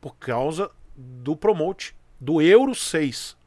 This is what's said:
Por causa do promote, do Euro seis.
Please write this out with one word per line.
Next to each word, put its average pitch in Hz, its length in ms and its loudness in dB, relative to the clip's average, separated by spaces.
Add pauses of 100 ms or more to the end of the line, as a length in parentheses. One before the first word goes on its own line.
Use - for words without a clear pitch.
Por - 160 -18
causa 147 540 -6 (260)
do 127 400 -8
promote, 190 580 -2 (240)
do 151 220 -2
Euro 226 340 6
seis. - 640 -6 (100)